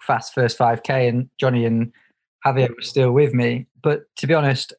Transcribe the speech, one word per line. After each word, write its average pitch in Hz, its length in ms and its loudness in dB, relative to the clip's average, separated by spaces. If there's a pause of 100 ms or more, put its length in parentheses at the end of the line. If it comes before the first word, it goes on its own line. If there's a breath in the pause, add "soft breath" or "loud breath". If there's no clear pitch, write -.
fast - 320 -4
first 120 240 -2
five 117 260 0
K. 131 260 0
And 123 200 -2 (100)
Johnny 123 280 0
and 117 260 -2 (520 soft breath)
Javier 131 260 2
were - 100 -16
still 127 320 0
with 127 220 2
me, 120 320 -2 (160)
but 147 220 -2 (120)
to - 100 -6
be 143 60 2
honest, 143 460 0